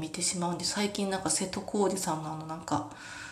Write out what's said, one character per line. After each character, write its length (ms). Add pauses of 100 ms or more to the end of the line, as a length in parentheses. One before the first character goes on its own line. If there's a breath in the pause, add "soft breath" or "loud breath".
見 80
て 140
し 160
ま 100
う 60
ん 40
で、 60
最 240
近 220
な 80
ん 40
か 60
瀬 200
戸 120
康 340
史 80
さ 120
ん 80
の 100
あ 40
の 100
な 100
ん 60
か、 260 (440 loud breath)